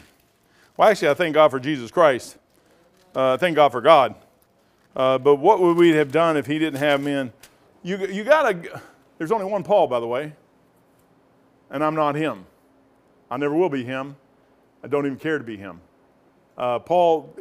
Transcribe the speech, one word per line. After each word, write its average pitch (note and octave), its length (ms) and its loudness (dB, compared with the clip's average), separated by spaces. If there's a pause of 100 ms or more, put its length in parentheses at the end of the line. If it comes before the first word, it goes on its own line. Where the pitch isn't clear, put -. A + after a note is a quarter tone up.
(760)
Well, G3+ 120 4
actually, F#3 200 0
I D3 40 2
thank E3 200 -2
God D3+ 180 6
for C3 80 -4
Jesus B2+ 320 -8
Christ. C#3+ 460 0 (760)
Uh, C3 240 0
thank E3+ 180 -2
God C#3+ 160 4
for A#2+ 100 -6
God. B2+ 340 4 (800)
Uh, C3 220 0
but C#3+ 180 4
what F3+ 240 4
would F3 160 2
we E3+ 160 6
have D3+ 200 0
done D#3+ 260 0
if C#3 80 -4
he D3+ 140 -4
didn't D3+ 200 -4
have C#3+ 220 0
men? C#3 320 -6 (480)
You, F#3+ 160 -8 (100)
you G3 160 -8
gotta, G#3 580 -2 (360)
there's D#3+ 140 -6
only G#3+ 140 -2
one G3 180 -6
Paul, E3+ 240 2
by B2 120 -2
the A#2 80 -6
way, C#3+ 260 -6 (1400)
and C#3 120 -6
I'm D#3 120 -2
not D3 200 -2
him. B2+ 300 -6 (840)
I B2 80 -8
never C#3+ 180 -4
will F3 140 0
be C3+ 140 -6
him. C3 320 -10 (680)
I - 40 -18
don't C#3+ 180 -2
even C3+ 120 -6
care D#3 200 -6
to B2 60 -8
be A2+ 140 -14
him. F#2 240 -18 (760)
Uh, B2 200 -4
Paul E3 640 0